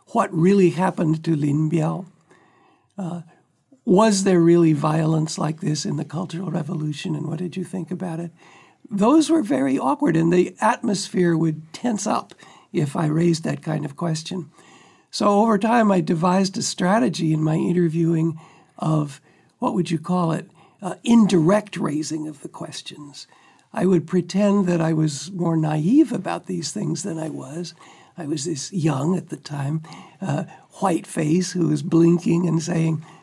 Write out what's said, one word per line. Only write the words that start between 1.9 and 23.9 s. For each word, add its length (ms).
uh, 260
was 380
there 160
really 340
violence 640
like 240
this 240
in 120
the 80
Cultural 480
Revolution, 640
and 100
what 120
did 180
you 80
think 260
about 300
it? 100
Those 400
were 140
very 340
awkward, 400
and 160
the 280
atmosphere 760
would 360
tense 340
up 280
if 220
I 120
raised 360
that 200
kind 220
of 120
question. 540
So 300
over 180
time, 320
I 100
devised 560
a 60
strategy 680
in 100
my 140
interviewing 840
of, 420
what 160
would 160
you 80
call 340
it, 160
uh, 220
indirect 760
raising 520
of 140
the 60
questions. 800
I 140
would 200